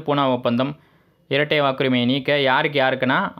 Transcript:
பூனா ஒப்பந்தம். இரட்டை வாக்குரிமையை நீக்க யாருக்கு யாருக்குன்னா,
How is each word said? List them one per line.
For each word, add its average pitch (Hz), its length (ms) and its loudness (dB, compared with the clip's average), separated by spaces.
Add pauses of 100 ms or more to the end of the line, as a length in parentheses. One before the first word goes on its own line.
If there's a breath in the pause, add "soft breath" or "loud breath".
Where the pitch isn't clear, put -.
பூனா 143 180 0 (120)
ஒப்பந்தம். 123 360 -2 (640 soft breath)
இரட்டை 147 260 0
வாக்குரிமையை 131 500 0
நீக்க 143 300 0
யாருக்கு 139 400 2
யாருக்குன்னா, 131 380 0 (200)